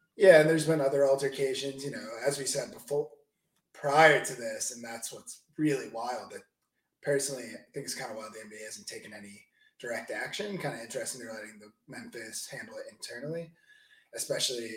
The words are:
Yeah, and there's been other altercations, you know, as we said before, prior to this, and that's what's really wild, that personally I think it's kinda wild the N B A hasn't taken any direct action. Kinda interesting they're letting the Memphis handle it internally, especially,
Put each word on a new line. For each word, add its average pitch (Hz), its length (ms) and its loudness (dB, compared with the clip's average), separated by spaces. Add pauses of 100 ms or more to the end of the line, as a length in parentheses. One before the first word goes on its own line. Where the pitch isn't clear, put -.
(140)
Yeah, 180 280 12
and 156 60 6
there's 156 180 4
been 156 140 4
other 139 240 4
altercations, 135 800 0
you 143 60 -6
know, 120 160 -10 (180)
as - 140 0
we 135 60 -6
said - 280 -4
before, - 360 -4 (640)
prior 147 520 6
to 127 120 -6
this, 113 340 -6
and 120 140 -12
that's 117 280 -10
what's - 300 -16 (160)
really 135 300 2
wild, 123 420 -6
that - 120 -14 (600)
personally 139 440 0
I - 280 -16
think 139 120 -8
it's - 100 -6
kinda 110 180 -10
wild 110 180 -12
the 107 100 -14
N 107 60 -16
B 107 140 -16
A - 20 -12
hasn't 104 220 -14
taken 208 260 -14
any 101 320 -18 (360)
direct 113 320 -8
action. 196 440 -6
Kinda 131 240 -6
interesting 117 400 -8
they're 113 140 -12
letting 107 240 -14
the 104 140 -20 (160)
Memphis 120 600 -12
handle 110 280 -14
it - 160 -10
internally, 147 580 -10 (640)
especially, 117 640 -4